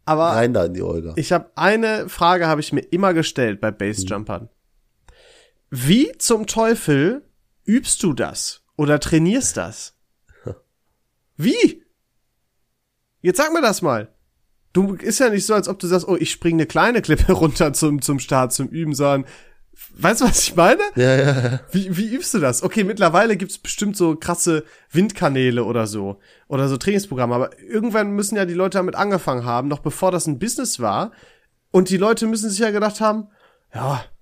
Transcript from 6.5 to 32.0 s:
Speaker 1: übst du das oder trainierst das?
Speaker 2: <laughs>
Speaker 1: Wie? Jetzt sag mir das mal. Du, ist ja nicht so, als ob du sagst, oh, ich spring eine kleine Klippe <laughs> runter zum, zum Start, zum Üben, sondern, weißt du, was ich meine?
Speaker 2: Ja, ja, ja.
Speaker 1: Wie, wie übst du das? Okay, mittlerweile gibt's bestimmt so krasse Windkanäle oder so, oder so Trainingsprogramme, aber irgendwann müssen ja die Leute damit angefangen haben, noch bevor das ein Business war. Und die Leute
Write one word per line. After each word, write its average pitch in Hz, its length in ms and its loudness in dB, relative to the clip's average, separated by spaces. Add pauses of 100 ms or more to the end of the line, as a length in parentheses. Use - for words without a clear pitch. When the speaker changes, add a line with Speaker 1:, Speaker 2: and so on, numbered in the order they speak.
Speaker 1:
übst - 380 0
du 165 100 2
das - 480 -8 (160)
oder 147 220 2
trainierst 175 580 0
das? - 380 -10 (500)
Speaker 2:
<laughs> 98 100 -10 (840)
Speaker 1:
Wie? 320 460 0 (1400)
Jetzt 180 160 2
sag 311 160 2
mir 339 80 0
das 220 200 0
mal. 117 280 -2 (640)
Du, 196 220 2
ist - 240 -4
ja 254 100 4
nicht 202 160 0
so, 214 80 0
als 202 160 0
ob 196 100 -6
du 180 80 -6
sagst, 180 200 0
oh, 180 120 2
ich 156 120 -2
spring 170 240 0
eine 160 100 2
kleine 214 360 2
Klippe - 300 4
<laughs> - 20 6
runter 151 400 2
zum, 147 280 0
zum 139 180 -2
Start, 127 340 0
zum 135 140 -4
Üben, 156 260 -6
sondern, 139 320 0 (720)
weißt 220 240 2
du, 262 40 4
was - 180 4
ich - 120 -4
meine? 196 260 6 (140)
Speaker 2:
Ja, 127 200 4
ja, 135 280 2
ja. 123 160 -2 (120)
Speaker 1:
Wie, 190 260 -2
wie 214 160 -2
übst 349 200 -4
du 220 60 0
das? 127 220 0
Okay, 196 220 0
mittlerweile 196 540 2
gibt's 180 200 -10
bestimmt - 380 -6
so 165 220 2
krasse 160 480 -2 (260)
Windkanäle 135 720 2
oder 113 240 -2
so, 98 320 -8 (300)
oder 139 180 0
so 135 100 -2
Trainingsprogramme, 131 580 -2
aber - 240 -4
irgendwann 214 520 -2
müssen 202 240 -4
ja 196 100 0
die 175 80 -4
Leute 185 240 -2
damit 180 180 -2
angefangen 156 500 -2
haben, 123 240 -2
noch 143 100 -4
bevor 185 320 -2
das 170 160 -2
ein 139 120 -2
Business 233 420 -4
war. 117 300 -2 (600)
Und 185 180 4
die 190 80 2
Leute 220 300 2